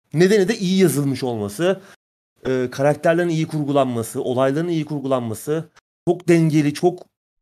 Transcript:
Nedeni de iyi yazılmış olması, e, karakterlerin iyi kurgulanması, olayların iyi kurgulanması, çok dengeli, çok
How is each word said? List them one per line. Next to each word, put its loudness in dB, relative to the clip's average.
Nedeni 4
de 0
iyi 2
yazılmış 2
olması, -2
e, -2
karakterlerin 0
iyi -2
kurgulanması, -2
olayların 0
iyi -2
kurgulanması, -4
çok -2
dengeli, 2
çok -2